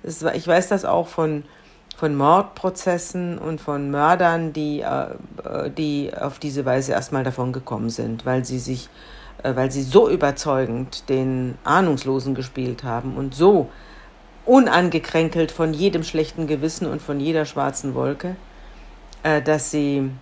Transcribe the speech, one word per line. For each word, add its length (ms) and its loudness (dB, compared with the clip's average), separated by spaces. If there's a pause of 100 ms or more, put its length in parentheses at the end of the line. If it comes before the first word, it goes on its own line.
Es 200 -8
war, 120 0
ich 120 -6
weiß 200 4
das 180 0
auch 220 2
von, 360 -2 (520)
von 200 -2
Mordprozessen 1200 0
und 240 -6
von 300 -4
Mördern, 600 2
die, 280 -2
äh, 240 -2 (380)
äh, 260 -4
die 440 -2
auf 240 -6
diese 280 -6
Weise 260 0
erstmal 320 -2
davon 300 -4
gekommen 360 -6
sind, 360 -6
weil 180 0
sie 160 -6
sich, 300 -8 (540)
äh, 120 -2
weil 160 0
sie 120 -2
so 260 6
überzeugend 1000 -2
den 560 -2
Ahnungslosen 680 2
gespielt 500 -6
haben 320 -6
und 200 -6
so 340 6 (760)
unangekränkelt 1040 4
von 220 0
jedem 300 0
schlechten 440 -2
Gewissen 400 -2
und 140 -4
von 180 -4
jeder 260 0
schwarzen 480 -4
Wolke, 420 -4 (840)
äh, 220 2
dass 260 2
sie 400 0 (120)